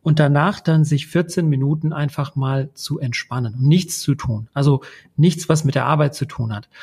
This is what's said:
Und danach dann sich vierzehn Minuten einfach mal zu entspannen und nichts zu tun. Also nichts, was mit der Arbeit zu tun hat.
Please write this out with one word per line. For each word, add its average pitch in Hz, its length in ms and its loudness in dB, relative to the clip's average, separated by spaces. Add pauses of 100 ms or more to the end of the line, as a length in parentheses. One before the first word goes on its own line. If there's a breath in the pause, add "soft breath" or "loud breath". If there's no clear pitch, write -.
Und 156 180 2
danach 147 400 2
dann 160 240 4
sich 143 240 0
vierzehn 170 400 -2
Minuten 151 460 0
einfach 143 420 -4
mal 135 380 -2
zu - 260 -8
entspannen 120 540 -6
und 127 140 0
nichts 175 340 2
zu 139 140 0
tun. 113 380 -6
Also 143 280 2 (340 loud breath)
nichts, 165 320 2
was 156 160 2
mit 139 120 2
der 123 100 0
Arbeit 147 280 2
zu - 120 -8
tun 113 280 -6
hat. 104 140 -10 (160 loud breath)